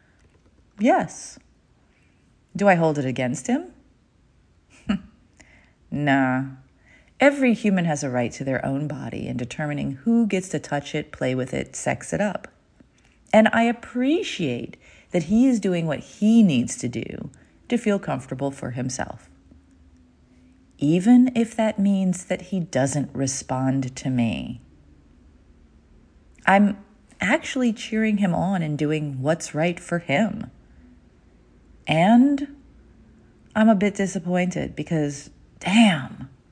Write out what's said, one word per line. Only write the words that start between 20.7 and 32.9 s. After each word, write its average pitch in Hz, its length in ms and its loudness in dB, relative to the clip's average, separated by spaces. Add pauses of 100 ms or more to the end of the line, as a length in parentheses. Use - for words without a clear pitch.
even 220 580 6
if 233 200 -2
that 220 220 0
means 190 480 0
that 185 180 -6
he 190 160 -6
doesn't 139 540 -2
respond 131 840 -4
to - 140 -8
me. 117 520 -2 (1800)
I'm 196 380 4 (360)
actually 240 540 -2
cheering 220 440 -2
him 190 160 0
on 185 280 -2
and 151 160 -4
doing 147 440 -2
what's 156 320 -2
right 170 260 -2
for 175 200 -6
him. 175 500 -2 (1400)
And 240 720 4 (1000)